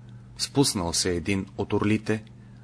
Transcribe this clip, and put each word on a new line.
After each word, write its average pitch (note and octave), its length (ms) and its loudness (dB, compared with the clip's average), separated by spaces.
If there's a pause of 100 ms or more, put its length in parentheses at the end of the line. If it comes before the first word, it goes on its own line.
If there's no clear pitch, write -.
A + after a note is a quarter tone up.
(380)
спуснал G2 560 2
се F2+ 220 2
един F#2+ 300 0 (120)
от G2+ 160 -2
орлите, G#2+ 500 2 (400)